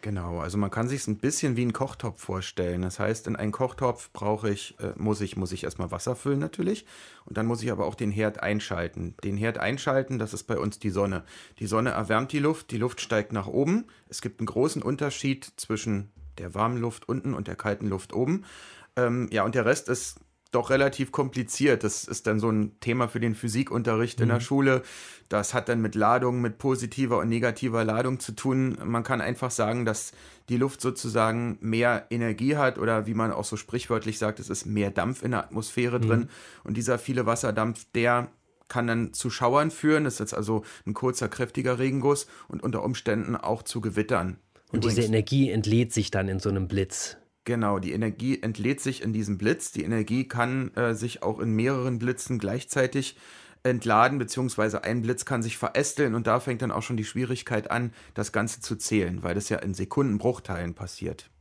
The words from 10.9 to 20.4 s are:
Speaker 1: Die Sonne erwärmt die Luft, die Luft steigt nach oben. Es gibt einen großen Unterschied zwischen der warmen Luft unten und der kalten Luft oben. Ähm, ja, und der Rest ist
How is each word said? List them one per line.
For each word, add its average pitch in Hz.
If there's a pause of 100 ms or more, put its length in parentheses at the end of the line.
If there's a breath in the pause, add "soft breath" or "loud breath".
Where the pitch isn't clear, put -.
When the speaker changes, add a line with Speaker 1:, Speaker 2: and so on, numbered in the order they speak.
Speaker 1:
Die 120
Sonne 110
erwärmt 110
die 151
Luft, 156
die 120
Luft 123
steigt 104
nach 98
oben. 175 (240 loud breath)
Es -
gibt -
einen 113
großen 143
Unterschied 135
zwischen 104 (280)
der 90
warmen 117
Luft 117
unten 131
und -
der 90
kalten 104
Luft 98
oben. 156 (520 loud breath)
Ähm, 123
ja, 110
und 110
der 117
Rest 123
ist - (340)